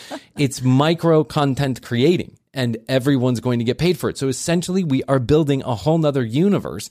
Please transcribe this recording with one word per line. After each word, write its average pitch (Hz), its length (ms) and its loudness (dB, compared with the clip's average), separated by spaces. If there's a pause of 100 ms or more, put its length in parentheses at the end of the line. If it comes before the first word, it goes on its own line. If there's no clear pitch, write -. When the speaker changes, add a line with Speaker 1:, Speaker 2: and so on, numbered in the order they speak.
(120)
Speaker 1:
<laughs> - 100 -12 (160)
Speaker 2:
It's 135 260 -2
micro 156 600 2
content 139 560 -2
creating, 127 560 0 (160)
and 120 240 -4 (100)
everyone's 127 540 2
going 120 180 0
to 117 60 -2
get 120 120 0
paid 170 220 0
for 113 100 -2
it. - 80 -6
So 135 120 -2
essentially, 180 540 -2
we 131 200 0
are 139 160 0
building 143 420 2
a 123 140 -4
whole 151 220 0
nother 143 260 0
universe 113 680 -2